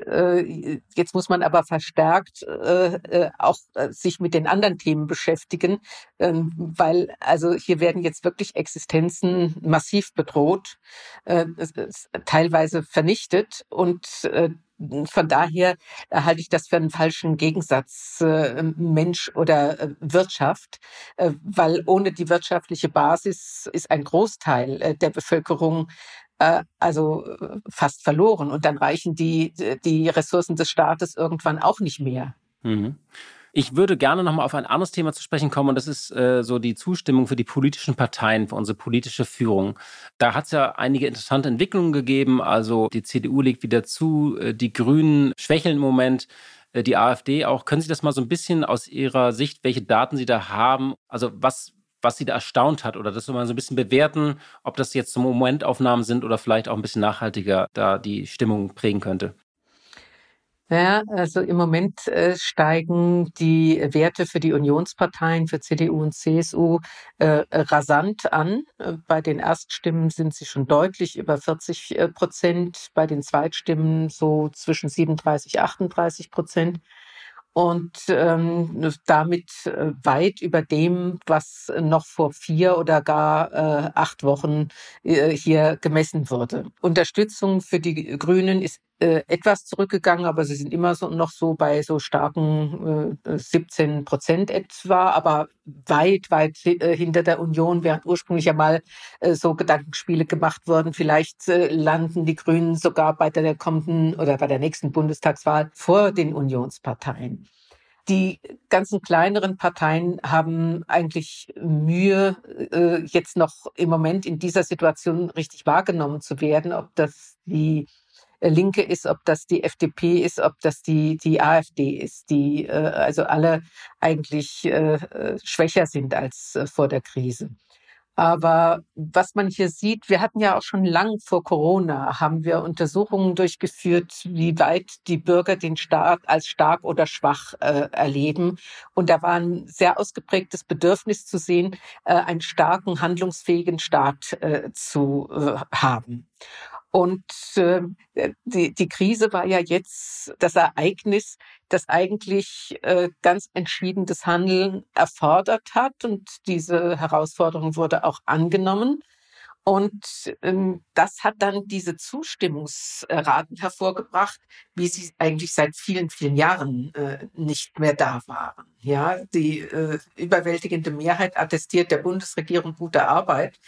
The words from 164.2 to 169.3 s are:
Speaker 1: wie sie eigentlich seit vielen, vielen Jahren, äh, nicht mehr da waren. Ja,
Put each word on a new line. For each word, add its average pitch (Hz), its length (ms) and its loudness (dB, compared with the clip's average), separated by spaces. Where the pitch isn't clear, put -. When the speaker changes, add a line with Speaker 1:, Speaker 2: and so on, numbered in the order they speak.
Speaker 1:
wie 175 140 -2
sie 175 300 -12
eigentlich 160 340 -2
seit 151 240 0
vielen, 180 320 -4
vielen 143 280 -2
Jahren, 147 580 -2
äh, 139 400 -8
nicht - 440 -6
mehr 151 160 2
da 131 320 -2
waren. - 380 -12
Ja, 143 380 0